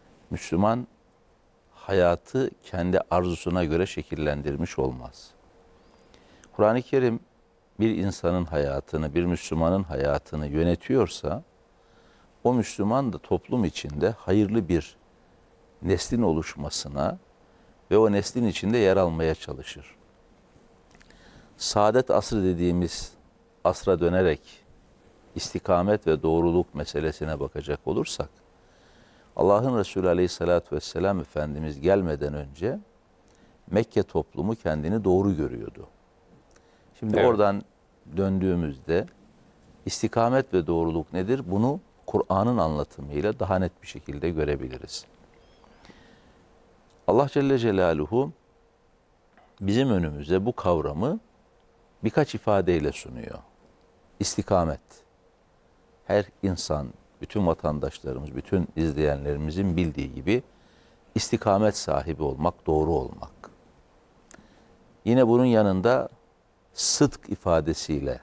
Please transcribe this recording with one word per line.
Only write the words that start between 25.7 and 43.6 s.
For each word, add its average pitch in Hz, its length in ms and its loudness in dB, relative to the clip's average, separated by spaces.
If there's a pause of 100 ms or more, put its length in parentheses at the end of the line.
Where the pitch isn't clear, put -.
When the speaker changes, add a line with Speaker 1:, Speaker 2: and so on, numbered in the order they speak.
Speaker 1:
ve 78 160 2
doğruluk 85 520 2
meselesine 76 640 -4
bakacak 71 460 -8
olursak, - 440 -4 (1040)
Allah'ın 113 420 2
Resulü 92 300 -2
Aleyhisselatü 87 680 0
Vesselam 90 440 -2
Efendimiz 76 600 -8
gelmeden 78 520 0
önce 73 460 -6 (920)
Mekke 104 320 0
toplumu 85 520 -4
kendini 82 480 -2
doğru 95 340 4
görüyordu. 62 500 -8 (1120)
Şimdi 107 180 -2
Speaker 2:
Evet. 110 120 6
Speaker 1:
oradan 101 340 2 (540)
döndüğümüzde 90 880 0 (800)
istikamet 120 680 0
ve 87 140 2
doğruluk 82 460 0
nedir? 101 320 -2
Bunu 113 340 0 (260)
Kur'an'ın 107 520 0
anlatımıyla 76 800 -2
daha 95 200 0
net 90 220 -4